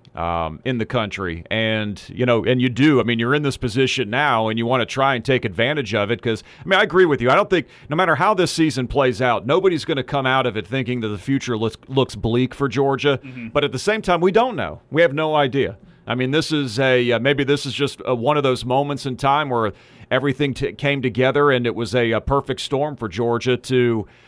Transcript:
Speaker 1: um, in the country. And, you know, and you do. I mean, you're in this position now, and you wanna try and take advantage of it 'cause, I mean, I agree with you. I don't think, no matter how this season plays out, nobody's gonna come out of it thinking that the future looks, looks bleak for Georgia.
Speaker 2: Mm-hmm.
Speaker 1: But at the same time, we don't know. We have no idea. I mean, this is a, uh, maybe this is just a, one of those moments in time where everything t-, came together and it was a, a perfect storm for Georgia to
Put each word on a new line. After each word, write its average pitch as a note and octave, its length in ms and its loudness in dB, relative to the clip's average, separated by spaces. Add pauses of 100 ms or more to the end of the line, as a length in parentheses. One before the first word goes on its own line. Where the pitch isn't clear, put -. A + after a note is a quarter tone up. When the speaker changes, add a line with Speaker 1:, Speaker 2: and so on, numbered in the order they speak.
(160)
Speaker 1:
um, E2+ 480 -4
in B2+ 140 -4
the A2 80 -4
country. F#2+ 640 -6
And, A2 580 -4
you - 180 -6
know, A#2 200 2
and B2 160 2
you B2+ 80 2
do. C3 300 4
I A2 40 2
mean, A#2 140 0
you're A#2+ 160 0
in D3+ 80 0
this D3+ 160 -4
position B2 540 -2
now, B2 380 2
and A2 100 -2
you A#2 80 -2
wanna B2 180 0
try C3+ 300 0
and A2+ 100 -6
take B2+ 180 2
advantage A#2 520 -2
of G2+ 160 0
it F#2+ 100 -4
'cause, A2+ 220 -4 (200)
I - 60 -12
mean, F#3+ 100 4
I G#3+ 40 4
agree F#3 220 4
with C#3+ 140 2
you. A#2+ 120 2
I D3+ 40 6
don't G3+ 140 2
think, E3+ 160 2 (240)
no D3 60 -2
matter E3+ 200 2
how F#3+ 200 2
this F3 160 2
season C3+ 360 0
plays C3 360 0
out, A2+ 240 0
nobody's F3 380 2
gonna C#3 180 -2
come C3+ 240 -2
out C3 180 2
of G#2+ 100 -2
it G#2 120 -6
thinking B2 320 -4
that A2 80 -4
the G#2 100 -4
future B2+ 400 -2
looks, A2 200 -2 (100)
looks C3 280 0
bleak A#2 380 0
for C#3 140 -4
Georgia. C3+ 560 0
Speaker 2:
Mm-hmm. B2 240 -14
Speaker 1:
But C#3+ 160 0
at C#3+ 80 -2
the B2+ 80 -4
same G#3+ 240 -2
time, F3 180 2
we F#3+ 100 4
don't A3+ 240 2
know. F2 260 -6 (100)
We D3+ 100 2
have D#3+ 140 4
no D#3 180 0
idea. C3 440 2 (280)
I A2+ 80 -4
mean, B2+ 160 -2
this D3+ 220 0
is C3+ 280 -2
a, B2+ 340 4
uh, A2+ 60 2
maybe C3+ 240 2
this C#3 220 0
is C3+ 80 -6
just - 320 -4
a, B2+ 80 0
one C3 240 0
of C#3+ 60 0
those B2+ 220 0
moments C#3 420 -2
in B2+ 80 -6
time C#3 340 0
where A2+ 220 0 (400)
everything C3+ 420 0
t-, A2+ 200 -4
came C#3 280 -2
together C3 480 2
and B2 160 2
it A#2 80 0
was A2 220 -4
a, A#2 160 2
a A2 100 0
perfect C3+ 380 -2
storm C#3+ 380 -4
for A2+ 100 -6
Georgia A#2 480 0
to A#2+ 500 0 (220)